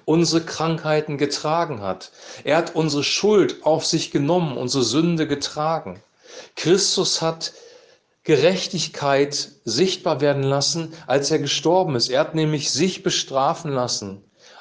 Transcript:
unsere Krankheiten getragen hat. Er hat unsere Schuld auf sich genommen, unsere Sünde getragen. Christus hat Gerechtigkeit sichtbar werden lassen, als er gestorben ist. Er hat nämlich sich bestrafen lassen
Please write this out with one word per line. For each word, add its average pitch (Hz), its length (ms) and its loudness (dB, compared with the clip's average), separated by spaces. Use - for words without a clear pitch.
unsere 160 400 2
Krankheiten 156 720 -2
getragen 151 640 -2
hat. 101 300 -6
Er 139 120 4
hat 165 180 0
unsere 147 300 0
Schuld - 600 2
auf 156 220 2
sich - 240 -2
genommen, 151 460 0
unsere 127 280 -2
Sünde 156 420 2
getragen. 147 760 -4
Christus 185 680 2
hat 160 300 -4
Gerechtigkeit 143 1300 0
sichtbar 151 560 0
werden 139 220 2
lassen, 143 500 -2
als 143 240 0
er 156 80 2
gestorben 160 580 0
ist. 117 120 0
Er 127 120 2
hat 156 140 -2
nämlich 156 360 0
sich 180 320 -2
bestrafen 151 720 -2
lassen 107 520 -4